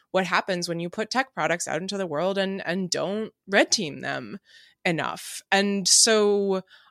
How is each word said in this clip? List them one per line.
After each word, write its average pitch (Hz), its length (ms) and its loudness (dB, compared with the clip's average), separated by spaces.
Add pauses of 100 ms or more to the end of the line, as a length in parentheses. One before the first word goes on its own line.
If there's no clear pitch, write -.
(120)
what 185 140 2
happens 175 420 0
when 170 100 -4
you 170 100 -4
put 220 220 -6
tech 262 240 -2
products 160 320 -2
out 156 160 -4
into 196 160 -6
the 190 80 -4
world 175 320 -2
and, 190 260 -2
and 180 240 -2
don't 190 440 -4 (160)
red 214 240 4
team 139 300 -2
them 135 360 -8 (460)
enough. - 680 -4
And 202 380 2
so 202 760 4 (280)